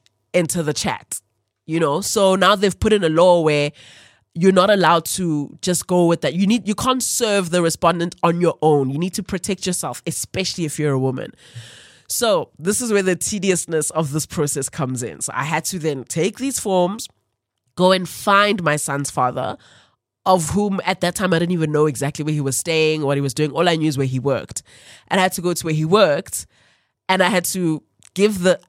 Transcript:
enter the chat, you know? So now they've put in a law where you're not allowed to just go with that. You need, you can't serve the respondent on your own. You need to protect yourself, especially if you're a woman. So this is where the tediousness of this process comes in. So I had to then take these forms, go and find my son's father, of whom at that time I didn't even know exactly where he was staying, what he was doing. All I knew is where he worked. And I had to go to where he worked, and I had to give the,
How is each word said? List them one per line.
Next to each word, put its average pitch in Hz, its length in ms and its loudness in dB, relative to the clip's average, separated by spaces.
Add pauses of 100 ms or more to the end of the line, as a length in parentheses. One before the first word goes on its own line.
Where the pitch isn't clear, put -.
(340)
enter 175 300 0
the 147 100 -2
chat, - 480 -6 (460)
you 160 120 -2
know? 156 220 0
So 196 320 2
now 190 220 4
they've 190 240 0
put 220 140 2
in 202 100 2
a 160 60 2
law 175 320 6
where 147 300 2 (600)
you're 185 180 4
not 190 200 4
allowed 170 340 4
to 156 560 -4
just 180 240 -2
go 180 200 2
with 170 160 2
that. 147 120 -2
You 185 140 2
need, 214 200 2
you 208 60 -2
can't 254 300 0
serve 202 480 0
the 180 100 2
respondent 170 600 0
on 170 180 0
your 165 220 2
own. 147 260 4
You 139 80 -4
need 180 180 -4
to 208 60 -6
protect 190 460 -6
yourself, 160 400 -6
especially - 580 -6
if 147 140 -6
you're 147 140 0
a 131 60 0
woman. 131 340 -4 (760)
So 196 500 0
this 190 240 -2
is 233 100 -4
where 202 120 4
the 185 120 2
tediousness 175 760 -2
of 156 220 -2
this 156 120 -4
process 147 420 -4
comes 127 360 -6
in. 80 180 -12
So - 140 -6
I 127 80 -2
had 160 220 -2
to 190 120 -6
then 147 280 -4
take 180 340 -4
these 269 200 -4
forms, 190 480 0 (680)
go 180 160 4
and 185 180 0
find 202 540 2
my 151 140 2
son's 143 340 -6
father, 127 460 -2 (680)
of 185 240 4
whom 196 360 0
at 185 160 -2
that 175 140 0
time 185 180 0
I 165 60 4
didn't 175 140 0
even 160 180 0
know 151 140 2
exactly 143 380 -4
where 151 100 -2
he 147 80 0
was 135 160 -2
staying, 156 440 0
what 139 160 0
he 143 40 0
was 135 120 -2
doing. 151 180 0
All 165 160 0
I 165 100 2
knew 156 100 0
is 139 100 -2
where 139 80 0
he 131 140 -2
worked. 123 420 -4 (460)
And 190 120 0
I 214 40 2
had 190 100 0
to 185 80 -8
go 175 120 -2
to 170 120 -6
where 156 80 -2
he 156 120 0
worked, 170 600 2 (640)
and 190 160 2
I 175 60 2
had 180 160 0
to 165 360 -2 (320)
give 202 260 2
the, 175 300 4